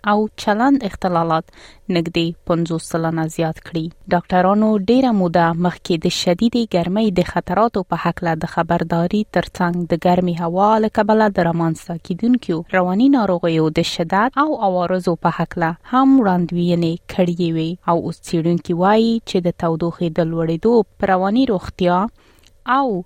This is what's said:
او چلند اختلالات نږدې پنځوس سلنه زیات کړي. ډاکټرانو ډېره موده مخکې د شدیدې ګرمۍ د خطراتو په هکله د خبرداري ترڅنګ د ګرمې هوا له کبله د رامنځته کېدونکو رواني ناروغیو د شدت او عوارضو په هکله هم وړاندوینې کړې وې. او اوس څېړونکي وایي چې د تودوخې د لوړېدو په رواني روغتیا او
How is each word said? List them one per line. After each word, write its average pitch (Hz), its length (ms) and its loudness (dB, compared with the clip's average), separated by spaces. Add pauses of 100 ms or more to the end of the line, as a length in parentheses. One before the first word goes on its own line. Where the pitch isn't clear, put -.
(100)
او 208 100 2 (220)
چلند 247 460 2
اختلالات 165 600 -2 (440)
نږدې 165 320 0 (240)
پنځوس 165 420 -2
سلنه 165 400 -2
زیات 160 320 -4
کړي. 165 180 -8 (300)
ډاکټرانو 185 560 2 (220)
ډېره 254 280 4
موده 170 300 2 (160)
مخکې - 300 -2 (100)
د 180 140 0
شدیدې 226 440 0 (120)
ګرمۍ 190 340 0 (100)
د 175 120 2
خطراتو 202 600 -2
په 170 140 -2
هکله 170 280 -2 (120)
د 170 80 -8
خبرداري 170 680 -2 (180)
ترڅنګ 175 520 -4
د 165 140 0
ګرمې 180 300 2 (100)
هوا 185 240 2 (160)
له 214 140 -2
کبله 214 280 4 (120)
د 170 100 2
رامنځته 165 460 -2 (120)
کېدونکو 185 680 -2
رواني 185 400 2
ناروغیو 175 500 2 (140)
د 170 100 -2
شدت 196 540 0
او - 20 0 (220)
عوارضو 180 460 0 (120)
په 165 140 2
هکله 165 300 -2 (200)
هم 262 160 4 (140)
وړاندوینې 175 760 0 (180)
کړې 175 440 0
وې. 160 140 -2 (200)
او 170 60 4 (100)
اوس 170 100 -8 (120)
څېړونکي 170 560 -2
وایي 226 280 4 (160)
چې - 80 -4 (120)
د 170 160 -4
تودوخې 170 440 -2 (120)
د 165 120 0
لوړېدو 165 420 0 (220)
په 196 160 0
رواني 196 400 2
روغتیا 180 480 0 (800)
او 277 100 0 (180)